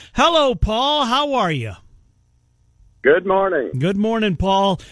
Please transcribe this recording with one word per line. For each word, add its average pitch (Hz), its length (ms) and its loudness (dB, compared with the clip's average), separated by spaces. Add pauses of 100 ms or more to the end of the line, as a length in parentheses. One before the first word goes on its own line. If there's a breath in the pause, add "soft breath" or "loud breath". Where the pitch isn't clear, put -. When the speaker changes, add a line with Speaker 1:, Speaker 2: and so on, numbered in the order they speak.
(140 loud breath)
Speaker 1:
Hello, 285 400 4
Paul. 262 520 0
How 277 280 0
are 190 180 2
you? 113 200 -6 (1300)
Speaker 2:
Good 170 220 0
morning. 185 540 -2
Speaker 1:
Good 180 180 -2
morning, 214 380 -2
Paul. 190 460 0 (120)